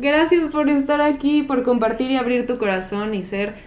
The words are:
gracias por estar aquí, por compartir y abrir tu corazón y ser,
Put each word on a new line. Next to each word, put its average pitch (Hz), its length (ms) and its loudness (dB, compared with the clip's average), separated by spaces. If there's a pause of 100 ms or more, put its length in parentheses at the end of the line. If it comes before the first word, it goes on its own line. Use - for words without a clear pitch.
gracias 311 480 2
por 294 220 0
estar 285 320 2
aquí, 294 400 2
por 247 220 -2
compartir 240 460 0
y 269 60 2
abrir 247 300 0
tu 247 100 -2
corazón 202 560 -2
y 185 120 -4
ser, 202 280 -6 (140)